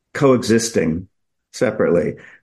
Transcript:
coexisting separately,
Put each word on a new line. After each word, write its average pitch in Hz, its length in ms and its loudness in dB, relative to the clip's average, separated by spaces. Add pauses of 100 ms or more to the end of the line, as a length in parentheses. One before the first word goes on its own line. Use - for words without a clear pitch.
(140)
coexisting 107 920 0 (440)
separately, 107 640 -2 (280)